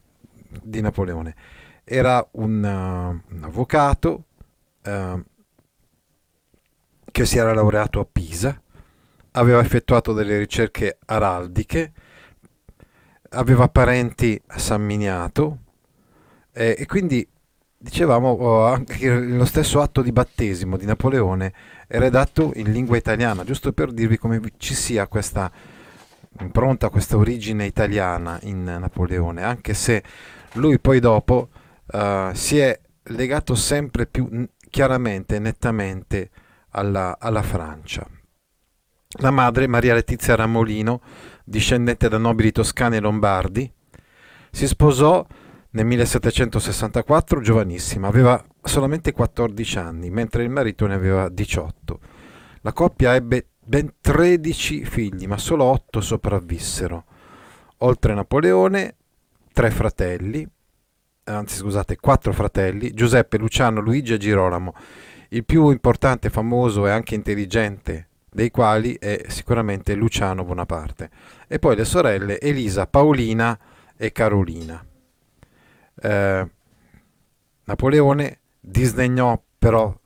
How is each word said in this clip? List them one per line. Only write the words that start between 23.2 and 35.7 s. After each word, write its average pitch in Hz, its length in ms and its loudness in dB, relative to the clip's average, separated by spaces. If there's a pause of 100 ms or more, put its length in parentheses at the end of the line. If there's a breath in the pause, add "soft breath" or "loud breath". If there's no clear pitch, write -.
giusto 135 300 -4
per 143 180 -4
dirvi 113 280 0
come 113 200 -2
vi-, 107 180 -10
ci - 180 -8
sia 107 340 -2
questa 101 420 -4 (880 loud breath)
impronta, 117 520 0
questa 104 260 0
origine 107 500 0
italiana 90 760 -2
in 95 200 -8
Napoleone, 87 800 -4
anche 113 320 -6
se 107 280 0 (500 loud breath)
lui 135 260 2
poi 135 220 4
dopo 120 480 4 (440 soft breath)
eh, 98 420 -2
si - 240 0
è 131 200 2 (260)
legato 127 500 -4
sempre 127 520 -2
più 123 240 -4
n-, 117 180 -6 (220)
chiaramente 123 640 0
e - 20 0
nettamente 101 920 -4 (400 soft breath)